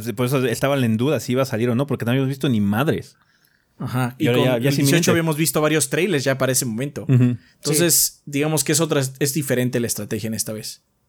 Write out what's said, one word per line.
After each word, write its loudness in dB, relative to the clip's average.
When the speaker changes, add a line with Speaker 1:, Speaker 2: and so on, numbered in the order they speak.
Speaker 1:
Por -2
eso 0
estaban 0
en 2
duda 0
si -6
iba 0
a 2
salir -2
o 0
no, -2
porque -4
no 0
habíamos 0
visto -2
ni 2
madres. 0
Speaker 2:
Ajá. -4
Speaker 1:
Y 0
Speaker 2:
Y 2
Speaker 1:
ahora 4
Speaker 2:
con 4
Speaker 1:
ya, 4
ya 2
Speaker 2:
el 0
Speaker 1:
es 2
Speaker 2:
dieciocho 2
Speaker 1:
inminente. 2
Speaker 2:
habíamos 2
visto 0
varios 2
trailers 0
ya 0
para 0
ese 0
momento. -6
Speaker 1:
Ujú. 4
Speaker 2:
Entonces, 2
Speaker 3:
Sí. -20
Speaker 2:
digamos 0
que 0
es 2
otra, 2
es 0
diferente 0
la -2
estrategia -6
en -6
esta -6
vez. -12